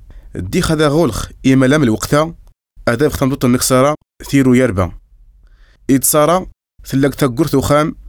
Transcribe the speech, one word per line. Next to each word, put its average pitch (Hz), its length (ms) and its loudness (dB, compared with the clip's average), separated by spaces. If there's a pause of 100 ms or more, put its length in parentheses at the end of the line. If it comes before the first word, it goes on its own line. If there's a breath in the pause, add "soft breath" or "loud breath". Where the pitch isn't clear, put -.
(340 soft breath)
دي 95 280 -4
خذا 156 260 0
غولخ، 139 420 -2 (160)
إما 131 200 4
لام 147 160 2
الوقتا، 147 520 -2 (540)
أداب 123 220 2
خطمطط 139 340 -4
النكسارة، 127 500 2 (360)
ثيرو 131 240 4
يربا. 98 380 0 (1000)
إذ 135 120 2
صارى، 160 440 0 (400)
ثلاك 135 280 0
تاقرث 143 400 -2
وخام، 147 400 0 (140)